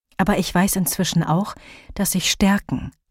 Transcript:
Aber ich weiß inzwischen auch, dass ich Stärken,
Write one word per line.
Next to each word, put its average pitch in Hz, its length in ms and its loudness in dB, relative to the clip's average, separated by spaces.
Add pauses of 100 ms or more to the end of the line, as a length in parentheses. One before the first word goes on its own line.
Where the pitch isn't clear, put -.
(160)
Aber 190 220 2
ich - 140 -2
weiß 185 240 2
inzwischen 170 460 0
auch, 175 320 0 (400)
dass - 200 -2
ich - 160 -2
Stärken, 196 600 0 (200)